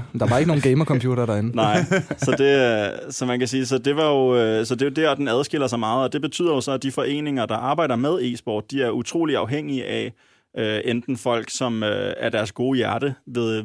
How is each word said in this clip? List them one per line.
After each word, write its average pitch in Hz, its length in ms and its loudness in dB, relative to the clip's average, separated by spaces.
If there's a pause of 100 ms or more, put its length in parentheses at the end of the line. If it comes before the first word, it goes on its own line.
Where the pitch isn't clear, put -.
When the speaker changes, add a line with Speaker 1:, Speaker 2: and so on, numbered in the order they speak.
(180)
Speaker 1:
Der 117 60 0
er 107 40 2
bare 123 120 4
ikke 160 80 2
nogen 151 140 2
gamercomputer 127 640 2
derinde. 110 320 0
Speaker 2:
<laughs> 110 60 4
Nej, 131 200 4 (340)
så 160 200 0
det, 127 640 2
øh, 139 80 -12
så 131 140 -4
man 123 120 0
kan 123 100 0
sige, 131 180 -2
så 131 120 0
det 139 180 0
var 156 140 2
jo, 131 260 4
øh, 113 300 2
så 123 80 0
det 123 80 0
er 139 40 2 (160)
jo 156 60 6
der, 143 60 4
den 139 140 -2
adskiller 135 380 0
sig 120 120 -2
meget, 117 260 0
og 120 80 -2
det 147 100 -2
betyder 160 320 0
jo 131 60 0
så, 139 120 -4
at 131 100 -4
de 135 100 -4
foreninger, 143 540 -2
der 110 100 -2
arbejder 135 400 0
med 147 260 0
e-sport, 110 480 -4
de 135 120 -2
er 120 80 0
utrolig 135 460 -2
afhængige 135 480 -4
af, 110 280 -4 (460)
øh, 107 260 -2
enten 120 320 -2
folk, 117 340 -2
som, 117 320 -2
øh, 101 340 -2
af 117 140 -2
deres 107 220 -2
gode 131 240 -2
hjerte 117 380 -2 (120)
vil, 113 380 -2